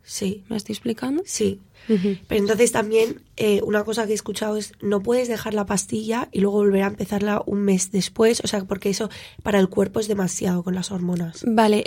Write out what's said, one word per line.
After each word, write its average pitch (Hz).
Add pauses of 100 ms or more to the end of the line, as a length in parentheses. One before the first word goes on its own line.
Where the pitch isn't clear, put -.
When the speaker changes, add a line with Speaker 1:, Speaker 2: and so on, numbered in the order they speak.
Speaker 1:
Sí. 196
Speaker 2:
¿Me 226
estoy 214
explicando? 262
Speaker 1:
Sí. 196 (280)
Speaker 2:
Ujú. 202 (120)
Speaker 1:
Pero 202
entonces 220
también, 220 (140)
eh, 208
una 208
cosa 220
que 214
he -
escuchado 208
es, 208
no 202
puedes 240
dejar 220
la 208
pastilla 220
y -
luego 202
volver 196
a -
empezarla 208
un 202
mes 190
después, 220
o -
sea, 196
porque 196
eso 202 (320)
para 202
el 185
cuerpo 196
es 214
demasiado 185
con 185
las 180
hormonas. 175
Speaker 2:
Vale, 214